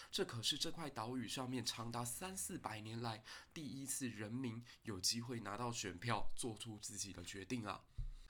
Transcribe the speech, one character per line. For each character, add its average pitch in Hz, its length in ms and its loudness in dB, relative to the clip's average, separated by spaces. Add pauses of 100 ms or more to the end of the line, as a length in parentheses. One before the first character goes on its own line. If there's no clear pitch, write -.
(120)
这 202 120 2
可 123 160 0
是 110 160 4
这 165 160 2
块 165 160 -2
岛 123 300 0
屿 117 100 0
上 127 220 0
面 127 160 2
长 117 260 0
达 120 140 0
三 185 320 -4
四 175 220 -2
百 107 200 -4
年 110 220 -4
来 113 220 0 (280)
第 156 140 -4
一 135 220 -4
次 127 200 0
人 107 240 -2
民 120 320 0 (200)
有 104 160 -2
机 110 200 6
会 120 200 -2
拿 101 180 -2
到 120 140 2
选 104 260 -2
票， 110 380 6
做 113 240 2
出 110 180 -4
自 104 180 -6
己 98 160 -2
的 90 120 -8
决 95 200 -4
定 113 220 0
啊。 - 180 -2 (460)